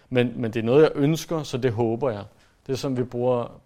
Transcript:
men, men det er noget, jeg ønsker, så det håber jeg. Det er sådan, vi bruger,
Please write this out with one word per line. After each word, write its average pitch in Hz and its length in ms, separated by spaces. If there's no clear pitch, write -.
men, 123 320
men 113 120
det 117 80
er 110 40
noget, 131 180
jeg 147 120
ønsker, 156 480
så 135 160
det 120 140
håber 117 380
jeg. 101 140
Det 135 60
er 127 40
sådan, 135 200
vi 123 80
bruger, 120 600